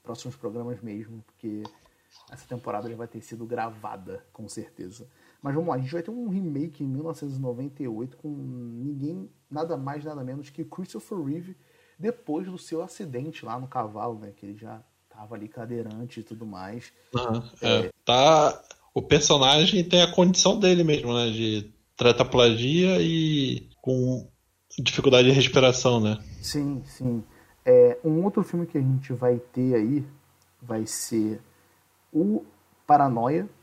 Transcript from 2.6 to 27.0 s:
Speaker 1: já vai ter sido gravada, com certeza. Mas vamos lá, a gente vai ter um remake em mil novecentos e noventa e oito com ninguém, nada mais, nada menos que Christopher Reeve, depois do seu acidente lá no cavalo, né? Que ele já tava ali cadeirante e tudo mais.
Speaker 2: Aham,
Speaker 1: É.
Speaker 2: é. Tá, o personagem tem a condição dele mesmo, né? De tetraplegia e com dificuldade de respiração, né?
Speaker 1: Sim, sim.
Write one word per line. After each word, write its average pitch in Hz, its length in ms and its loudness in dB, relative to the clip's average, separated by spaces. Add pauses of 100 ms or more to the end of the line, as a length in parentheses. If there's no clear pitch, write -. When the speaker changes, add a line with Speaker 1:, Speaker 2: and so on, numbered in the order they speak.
Speaker 1:
já 117 60 -12
vai 113 140 -14
ter 113 120 -16
sido 117 240 -14
gravada, 110 880 -10
com 110 160 -16
certeza. - 600 -16 (340)
Mas 139 120 -6
vamos 170 160 -4
lá, 135 40 -2
a 131 40 -4
gente 131 140 -8
vai 170 100 -6
ter 214 100 -12
um 240 160 -10
remake 165 560 -6
em - 20 -6
mil 135 160 -6
novecentos 147 340 -10
e 135 40 -8
noventa 135 420 -8
e 131 60 -8
oito 117 280 -10
com 156 120 -14
ninguém, 135 1000 -10 (220)
nada 156 260 -6
mais, 143 280 -10
nada 151 180 -12
menos 135 280 -12
que 160 140 -12
Christopher 196 560 -12
Reeve, 175 360 -8 (420)
depois 185 480 -6
do 180 120 -14
seu 165 240 -10
acidente 156 640 -12
lá 113 140 -10
no 131 80 -10
cavalo, 110 520 -8
né? 107 180 -16
Que - 100 -20
ele 101 120 -14
já 113 240 -18 (260)
tava 110 260 -20
ali 104 140 -14
cadeirante 117 720 -12
e - 20 -14
tudo 113 220 -16
mais. 101 480 -14 (220)
Speaker 2:
Aham, 120 280 -4 (200)
Speaker 1:
É. 110 240 2
Speaker 2:
é. - 40 -10 (140)
Tá, 147 580 4 (300)
o 131 100 -2
personagem 147 800 4
tem 175 200 4
a 170 100 4
condição 185 480 4
dele 180 240 6
mesmo, 123 300 0
né? 120 160 0
De 107 400 -2 (260)
tetraplegia 127 1040 4
e 156 680 0 (120)
com 127 480 -2 (500)
dificuldade 127 500 6
de 131 60 8
respiração, 127 680 4
né? 107 180 0 (240)
Speaker 1:
Sim, 143 420 -6
sim. 120 380 -6 (420)